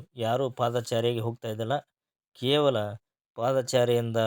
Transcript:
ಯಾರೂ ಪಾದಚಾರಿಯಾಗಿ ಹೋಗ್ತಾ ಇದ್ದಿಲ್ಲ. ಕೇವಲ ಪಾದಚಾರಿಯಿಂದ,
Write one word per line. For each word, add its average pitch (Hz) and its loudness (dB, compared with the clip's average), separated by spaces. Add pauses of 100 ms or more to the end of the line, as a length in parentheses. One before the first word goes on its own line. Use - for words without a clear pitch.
(160)
ಯಾರೂ 120 0
ಪಾದಚಾರಿಯಾಗಿ 120 -2
ಹೋಗ್ತಾ 117 -6
ಇದ್ದಿಲ್ಲ. 113 -4 (640)
ಕೇವಲ 139 2 (600)
ಪಾದಚಾರಿಯಿಂದ, 120 2